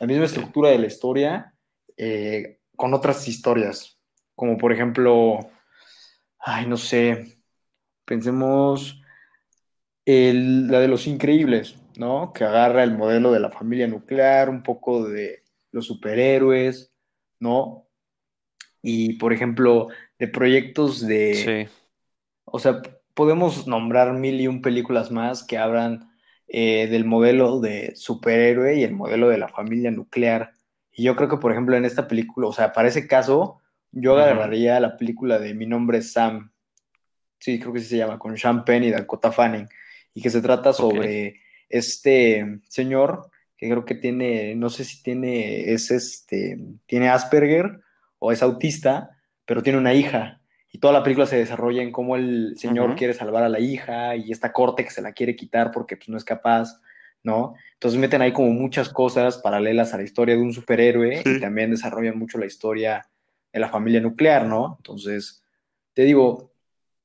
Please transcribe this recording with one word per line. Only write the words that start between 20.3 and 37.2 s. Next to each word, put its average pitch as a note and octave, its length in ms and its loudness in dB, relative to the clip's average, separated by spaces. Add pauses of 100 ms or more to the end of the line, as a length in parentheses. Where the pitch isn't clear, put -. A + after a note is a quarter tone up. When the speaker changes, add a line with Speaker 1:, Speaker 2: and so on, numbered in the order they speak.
Speaker 1:
de G#2+ 280 2 (320)
Speaker 2:
Sí. - 60 -20 (720)
Speaker 1:
o - 140 -10
sea, B2+ 240 0 (320)
podemos D3+ 520 2
nombrar B2 480 2
mil C3 260 -2
y C3 80 0
un B2+ 140 -4
películas A#2+ 480 -2
más A#2+ 340 -4
que A#2 140 -6
hablan, A#2 520 -2 (380)
eh, A2 420 0
del A2+ 140 2
modelo A#2+ 560 4
de G#2 360 -6
superhéroe A#2+ 800 2
y C3+ 80 2
el G#2 100 -2
modelo A2 340 0
de A2+ 100 4
la G#2+ 100 -6
familia A#2 420 -4
nuclear. A2+ 600 -2 (400)
Y A#2 120 -4
yo B2+ 120 2
creo C#3+ 120 2
que, C#3+ 100 -2
por A#2+ 140 0
ejemplo, B2 240 2
en B2 100 2
esta B2 220 -4
película, A2+ 400 -2
o G#2+ 40 -4
sea, G#2+ 200 0
para A#2 160 2
ese B2 180 -2
caso, C3+ 540 2 (320)
yo C3 200 2
Speaker 2:
Ujú. C#3 80 6
Speaker 1:
agarraría A#2+ 600 2
la A#2+ 180 0
película A#2 400 -2
de G#2 160 -6
Mi A2 120 -10
nombre A#2 320 0
es A2+ 140 -8
Sam. A2 380 -2 (880)